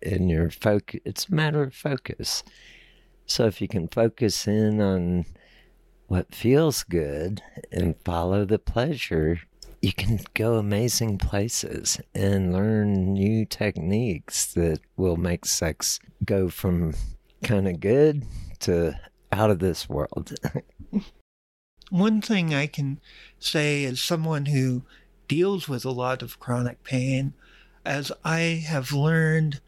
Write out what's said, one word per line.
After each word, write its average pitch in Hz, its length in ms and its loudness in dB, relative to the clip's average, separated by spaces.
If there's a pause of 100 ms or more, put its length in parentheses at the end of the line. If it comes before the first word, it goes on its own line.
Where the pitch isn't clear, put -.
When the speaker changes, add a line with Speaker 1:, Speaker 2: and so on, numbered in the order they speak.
Speaker 1:
and 92 280 0
your 82 180 4
foc-, - 560 -2
it's - 240 -6
a 185 60 0
matter 151 280 2
of 131 120 -4
focus. - 680 -6 (840)
So - 200 0
if 101 140 0
you 95 80 -4
can 82 200 -4
focus 113 580 0
in 107 340 2
on 90 460 2 (840)
what - 260 -2
feels 139 480 2
good 82 600 -4 (280)
and 90 240 0 (100)
follow 90 400 0
the 98 140 2
pleasure, 87 840 0 (400)
you 101 120 2
can 104 280 0 (140)
go 113 200 0
amazing 107 640 0
places - 840 -2 (140)
and 98 380 2
learn 101 600 2
new 104 300 2
techniques 101 1120 -2
that 82 260 2 (160)
will 90 200 2
make 87 300 -2
sex - 540 -2 (240)
go 95 240 2
from 87 460 0 (480)
kinda 98 300 2
good 135 520 4 (340)
to 85 400 2 (340)
out 107 180 4
of 92 100 2
this 90 280 -2
world. - 460 -6 (580)
<laughs> - 960 -10
Speaker 2:
One 208 300 4
thing 180 340 0
I 143 140 0
can 139 320 -4 (400)
say 147 440 0
as 127 160 -4
someone 160 460 0
who 131 360 2 (440)
deals 175 420 0
with 127 160 -4
a 131 60 -4
lot 127 320 -2
of 120 160 -14
chronic 123 460 -4
pain, 131 500 -2 (500)
as 139 280 -4 (120)
I 165 400 0
have 147 280 -2
learned 156 760 2